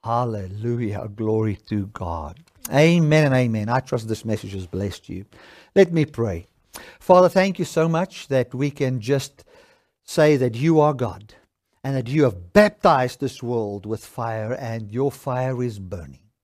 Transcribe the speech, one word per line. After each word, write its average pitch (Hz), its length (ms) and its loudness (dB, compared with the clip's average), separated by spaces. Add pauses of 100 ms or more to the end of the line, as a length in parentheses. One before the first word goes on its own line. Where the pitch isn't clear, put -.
Hallelujah. 113 1120 -4
Glory 110 400 0 (140)
to 104 180 -2
God. 82 540 -10 (320)
Amen 156 540 4
and 131 80 2
amen. 113 340 0
I 127 120 0
trust 113 280 -6
this 110 160 -6
message 107 280 -4
has 95 140 -8
blessed 98 420 -8
you. 92 180 -10 (500)
Let 185 160 6
me 160 120 2
pray. 98 420 -4 (520)
Father, 180 300 6
thank 190 320 2
you 175 40 0
so 165 240 0
much 165 380 -4
that 131 260 0
we 139 180 -2
can 127 300 -4
just 131 440 -4 (600)
say 151 320 4
that 123 200 0
you 156 240 4
are 147 140 4
God 107 400 -8 (500)
and 135 120 -4
that 123 120 -4
you 147 160 2
have 92 280 -2
baptized 170 680 2
this - 240 -6
world 107 420 -4
with 107 180 -8
fire 113 500 -6
and 113 360 -10
your 131 220 -2
fire 127 500 -4
is 113 160 -6
burning. 87 520 -14 (140)